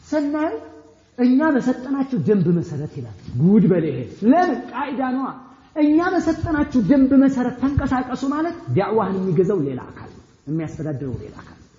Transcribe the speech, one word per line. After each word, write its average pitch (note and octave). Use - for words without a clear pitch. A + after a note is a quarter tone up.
ስናየው D4+
እኛ B3+
በሰጠናቸው C4
ደንብ F#3
መሰረት D3+
ይላል። A#2
ጉድ F3+
በል E3+
ይሄ። C3
ለምን? D4
ቃይዳ C4
ነዋ። B3+
እኛ D4+
በሰጠናችሁ D#4+
ደንብ C4
መሰረት C4
ተንቀሳቀሱ B3+
ማለት D#4+
ዳዕዋህን G3
የሚገዛው F#3+
ሌላ C3+
አካል -
ነው፣ -
የሚያስተዳድረው D3
ሌላ -
አካል -
ነው። -